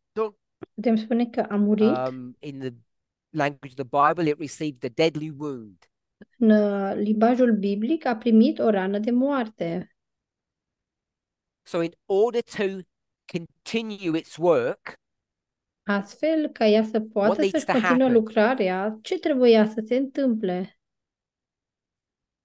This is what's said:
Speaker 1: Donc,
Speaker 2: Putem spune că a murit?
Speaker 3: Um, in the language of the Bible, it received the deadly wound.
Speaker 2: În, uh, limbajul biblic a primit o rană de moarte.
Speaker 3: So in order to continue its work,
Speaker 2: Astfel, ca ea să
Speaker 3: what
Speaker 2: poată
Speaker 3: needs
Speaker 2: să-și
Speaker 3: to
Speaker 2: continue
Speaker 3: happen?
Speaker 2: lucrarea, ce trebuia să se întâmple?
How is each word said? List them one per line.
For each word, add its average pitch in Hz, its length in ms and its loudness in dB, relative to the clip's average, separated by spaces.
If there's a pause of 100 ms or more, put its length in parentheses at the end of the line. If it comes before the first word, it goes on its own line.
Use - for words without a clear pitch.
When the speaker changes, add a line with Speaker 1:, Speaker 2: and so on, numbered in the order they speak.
(120)
Speaker 1:
Donc, 214 240 -6 (380)
Speaker 2:
Putem 220 220 0
spune 233 300 -2
că 233 140 -6
a 202 160 -4
murit? 208 400 2 (120)
Speaker 3:
Um, 127 300 -12
in 139 200 -14
the 131 140 -8 (560)
language 143 500 -4
of 135 100 -10
the 143 180 2
Bible, 165 240 0
it 147 80 -2
received 151 400 -8
the 131 100 -6
deadly 156 420 -2
wound. 135 600 -12 (480)
Speaker 2:
În, 220 120 4
uh, 202 440 2
limbajul 220 580 2
biblic 208 520 -2
a 240 120 -2
primit 233 420 4
o 233 120 2
rană 196 280 0
de 214 120 -4
moarte. 233 840 -4 (1700)
Speaker 3:
So 170 200 -6
in 170 100 -6 (120)
order 233 380 0
to - 220 -6 (680)
continue 190 840 -6
its - 180 -14
work, 156 560 0 (920)
Speaker 2:
Astfel, 302 680 -2
ca - 180 -2
ea 214 180 6
să 220 140 -4
Speaker 3:
what 220 140 -6
Speaker 2:
poată 208 280 2
Speaker 3:
needs 294 120 0
Speaker 2:
să-și 311 120 -2
Speaker 3:
to - 80 -2
Speaker 2:
continue 240 260 2
Speaker 3:
happen? 262 140 4
Speaker 2:
lucrarea, 220 880 0
ce - 160 -6
trebuia 247 480 4
să 220 200 -4
se 247 100 -2
întâmple? 220 840 -2 (1700)